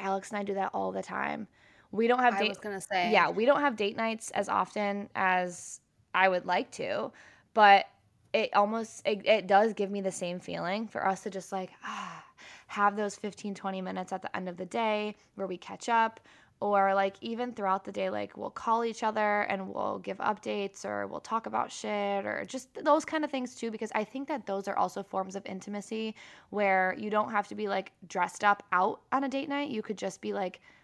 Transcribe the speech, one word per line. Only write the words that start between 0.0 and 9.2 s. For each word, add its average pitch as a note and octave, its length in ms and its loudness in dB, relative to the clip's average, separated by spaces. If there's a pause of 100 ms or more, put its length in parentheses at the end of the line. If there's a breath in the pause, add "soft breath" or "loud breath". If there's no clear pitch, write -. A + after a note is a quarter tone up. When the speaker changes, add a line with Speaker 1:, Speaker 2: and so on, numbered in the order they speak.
Speaker 1:
"Alex G3 300 -4
and G#3 80 -4
I G3+ 40 -4
do G3 120 -4
that F#3+ 180 -2
all G3 180 -2
the F#3+ 120 -6
time." F#3+ 460 -6 (440 soft breath)
We A3+ 140 2
don't B3 140 4
have A#3+ 160 6
Speaker 2:
I - 20 0
Speaker 1:
date G#3 100 2
Speaker 2:
was G3 100 -4
gonna G3+ 220 -8
say. F#3 320 0
Speaker 1:
Yeah, F3 160 8
we G3+ 160 0
don't C#4+ 160 6
have C#4+ 160 2
date G#3+ 180 -2
nights A3+ 360 -4
as G3 180 -2
often G3+ 680 -2
as F#3 680 -2 (320)
I F#3 160 6
would F3+ 160 0
like F#3 260 0
to, - 400 -4 (400 loud breath)
but G3+ 320 10 (480)
it - 220 0
almost, G#3+ 520 2
it, G#3+ 200 0